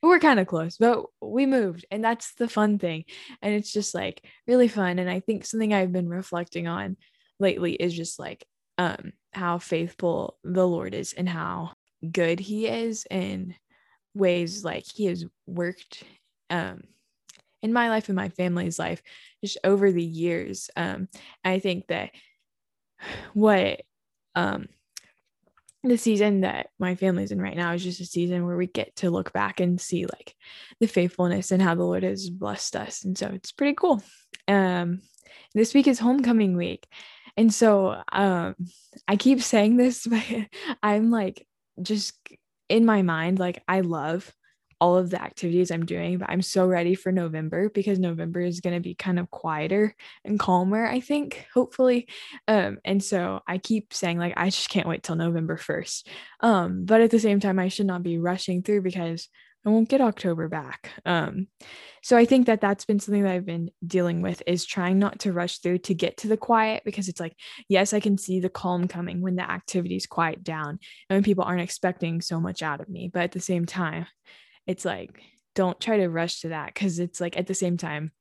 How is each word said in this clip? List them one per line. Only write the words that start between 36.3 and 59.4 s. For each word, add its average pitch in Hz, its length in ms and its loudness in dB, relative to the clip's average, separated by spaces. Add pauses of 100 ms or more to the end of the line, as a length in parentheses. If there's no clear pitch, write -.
week. 175 300 -6 (500)
And 220 160 6
so, 202 480 4 (100)
um, 185 440 2 (520)
I 202 80 2
keep 247 260 4
saying 220 360 4
this, 247 300 2
<laughs> - 20 -4
but 226 140 2 (580)
I'm, 214 300 4
like, 208 340 -2 (360)
just 202 360 -4 (500)
in 226 180 6
my 214 180 4
mind, 170 340 0
like, 180 300 -4
I 190 140 2
love 165 520 -4 (480)
all 175 160 6
of 180 120 2
the 175 120 -4
activities 175 500 0
I'm 165 140 -2
doing, 175 320 -4
but 185 120 -6
I'm 185 120 0
so 185 260 2
ready 180 280 2
for - 140 -6
November 165 600 -2
because 196 280 0
November 170 440 -2
is 175 180 -2
gonna 175 220 -4
be 175 120 -8
kind 180 260 -2
of 175 120 -6
quieter 170 640 0 (300)
and 208 120 -2
calmer, 190 480 2
I 247 140 0
think, 285 540 -4
hopefully. 247 560 2 (400)
Um, 196 340 2
and 196 180 2
so 185 460 -2
I 180 100 -4
keep 214 360 -2
saying, 170 240 -2
like, 175 180 -2
"I - 120 0
just - 220 -2
can't 175 180 0
wait 165 140 -4
till 165 140 -6
November 165 400 -2
first." - 540 -8 (320)
Um, 185 440 2
but 220 140 6
at 226 100 8
the 226 120 4
same 202 180 4
time, 196 180 0
I 185 120 2
should 202 160 -2
not 180 180 -2
be 170 140 -2
rushing 180 460 -2
through 208 180 2
because 170 480 -6 (360)